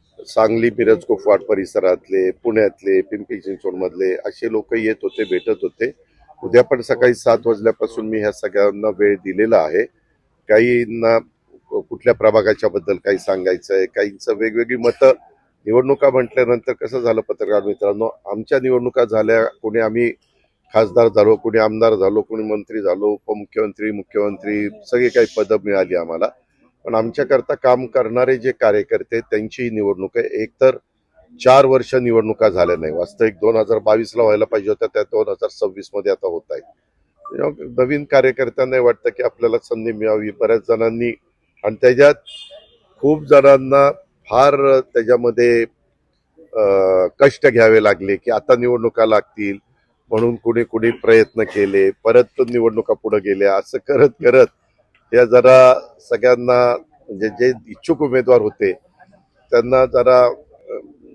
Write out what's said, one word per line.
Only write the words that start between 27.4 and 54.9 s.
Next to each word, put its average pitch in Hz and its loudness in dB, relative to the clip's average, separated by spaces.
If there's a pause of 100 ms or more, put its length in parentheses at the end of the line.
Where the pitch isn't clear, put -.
काम 127 0
करणारे 123 -2
जे 123 -4
कार्यकर्ते, 107 -2
त्यांची 110 -8
ही 120 -4
निवडणूक 98 -4
आहे. 113 -4
एकतर 131 0 (680)
चार 135 6
वर्ष 131 0
निवडणुका 113 0
झाल्या 87 0
नाही, 78 -8
वास्तविक 92 -4
दोन 107 0
हजार 110 0
बावीस 107 0
ला 117 0
व्हायला 107 2
पाहिजे 104 -4
होत्या, 107 -4
त्या 107 -2
दोन 107 -4
हजार 101 -6
सव्वीस 98 -8
मध्ये 101 -4
आता 95 -4
होत 85 -10
आहेत. 69 -12
त्याच्यामुळे 139 -10
नवीन 143 -4
कार्यकर्त्यांना 131 -2
वाटतं 120 -2
की 120 -10
आपल्याला 117 -2
संधी 113 -6
मिळावी. 107 -4
बऱ्याच 110 -2
जणांनी, 113 -2 (480)
आणि 107 -4
त्याच्यात 131 4 (840)
खूप 151 -2
जणांना 139 4 (380)
फार 139 2
त्याच्यामध्ये, 120 0 (880)
अ, 110 -2 (560)
कष्ट 139 2
घ्यावे 113 4
लागले 98 0
की 104 -6
आता 113 0
निवडणुका 120 -2
लागतील 104 -2 (520)
म्हणून 117 -2
कुणी 117 -4
कुणी 113 -2
प्रयत्न 113 2
केले, 98 0 (140)
परत 117 4 (160)
निवडणुका 113 0
पुढे 107 -4
गेल्या, 98 0
असं 101 -6
करत 135 2
करत 120 4 (640)